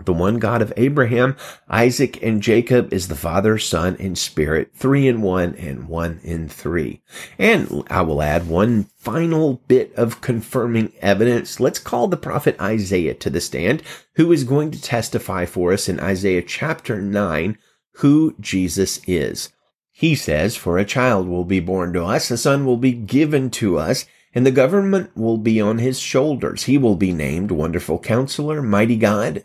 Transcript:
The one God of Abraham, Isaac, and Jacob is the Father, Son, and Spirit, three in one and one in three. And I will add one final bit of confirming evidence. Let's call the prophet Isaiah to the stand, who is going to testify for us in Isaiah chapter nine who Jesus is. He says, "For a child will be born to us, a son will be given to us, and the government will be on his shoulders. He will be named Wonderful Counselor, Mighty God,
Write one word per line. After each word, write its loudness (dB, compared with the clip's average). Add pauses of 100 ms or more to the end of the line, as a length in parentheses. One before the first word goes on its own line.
The 0
one 0
God 0
of -6
Abraham, 2 (340)
Isaac, 2
and 0
Jacob 2
is -2
the -6
Father, 0
Son, -2
and -6
Spirit, -2
three 2
in 2
one 0
and -10
one -4
in -6
three. -4 (360)
And 0
I 0
will 0
add 0
one 2 (100)
final 0
bit 4
of -2
confirming -2 (120)
evidence. 2
Let's 0
call -2
the -2
prophet -2
Isaiah 0
to -6
the -2
stand, -2 (320)
who 4
is 2
going 0
to -12
testify -4
for 0
us 0
in -4
Isaiah 0
chapter -6
nine -2 (380)
who 4
Jesus -2
is. -4 (420)
He 0
says, 0
"For -2
a 2
child 0
will -2
be 0
born -2
to -2
us, -2
a -2
son 0
will 2
be 2
given 0
to 0
us, -2 (300)
and 4
the 4
government 2
will 0
be 2
on 2
his -2
shoulders. -2
He 4
will 4
be 0
named -2
Wonderful -2
Counselor, -2
Mighty 2
God, 0